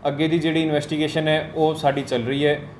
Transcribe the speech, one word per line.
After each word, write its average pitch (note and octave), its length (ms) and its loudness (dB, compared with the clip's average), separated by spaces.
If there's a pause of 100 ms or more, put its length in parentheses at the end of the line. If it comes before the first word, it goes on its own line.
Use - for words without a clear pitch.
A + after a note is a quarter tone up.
ਅੱਗੇ C#3+ 200 0
ਦੀ E3 120 2
ਜਿਹੜੀ D#3+ 240 0
ਇਨਵੈਸਟੀਗੇਸ਼ਨ D#3 640 0
ਹੈ, D#3 280 0
ਉਹ D#3 200 2
ਸਾਡੀ C#3+ 260 0
ਚੱਲ B2+ 220 -2
ਰਹੀ C#3 220 0
ਹੈ। D3 160 2 (180)